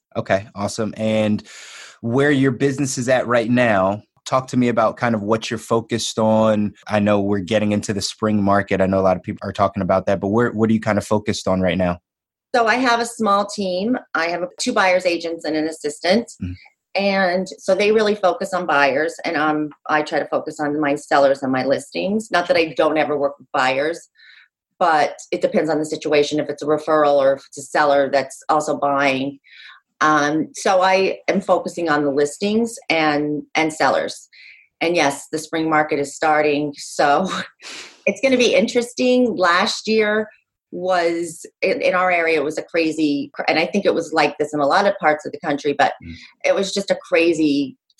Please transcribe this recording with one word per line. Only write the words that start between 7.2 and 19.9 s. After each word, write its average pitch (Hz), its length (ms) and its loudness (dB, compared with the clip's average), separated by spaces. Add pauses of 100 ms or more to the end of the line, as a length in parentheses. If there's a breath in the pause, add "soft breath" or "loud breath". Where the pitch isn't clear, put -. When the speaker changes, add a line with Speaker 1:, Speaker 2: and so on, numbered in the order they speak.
Speaker 1:
we're 101 180 0
getting 104 320 0
into 104 220 -2
the 98 80 -4
spring 107 420 0
market. 98 380 2
I 95 40 4
know 95 140 2
a - 20 2
lot 92 160 2
of 87 60 -12
people 101 240 -8
are 95 60 -8
talking 98 280 0
about 92 260 0
that, 101 120 0
but 98 80 -2
where, 113 240 2
what 107 180 0
are 113 40 4
you 110 80 2
kind 107 160 0
of 98 80 -2
focused 107 420 -2
on 95 140 0
right 90 160 0
now? 87 220 0 (560)
Speaker 2:
So 233 120 4
I 214 80 2
have 247 240 2
a 240 60 -2
small 202 400 0
team. 202 520 -4 (160)
I 165 120 -2
have 170 180 -4 (160)
two 247 140 -2
buyer's 185 320 2
agents 165 400 -2
and 156 100 -4
an 156 120 -2
assistant. 165 640 -2 (140)
Speaker 1:
Mm. 90 120 -8 (380 loud breath)
Speaker 2:
And 190 540 0 (120)
so - 160 0
they 208 180 2
really 208 220 2
focus 180 380 -2
on 180 120 -4
buyers, 143 580 2
and, 165 140 -4
um, 151 320 0 (180)
I 151 140 2